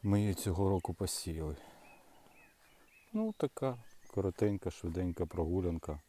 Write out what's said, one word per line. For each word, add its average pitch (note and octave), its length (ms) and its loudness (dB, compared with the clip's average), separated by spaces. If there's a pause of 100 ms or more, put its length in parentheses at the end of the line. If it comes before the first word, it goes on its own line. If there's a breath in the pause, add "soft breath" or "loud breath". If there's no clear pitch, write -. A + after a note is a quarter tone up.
ми G2+ 180 6
її G#2 120 4
цього F#2+ 360 2
року F#2 240 2
посіяли. D#2+ 600 -4 (1600 loud breath)
Ну, A3 240 0
така C3+ 400 -2 (300)
коротенька, G2 640 0
швиденька F2+ 540 -2
прогулянка. E2+ 840 0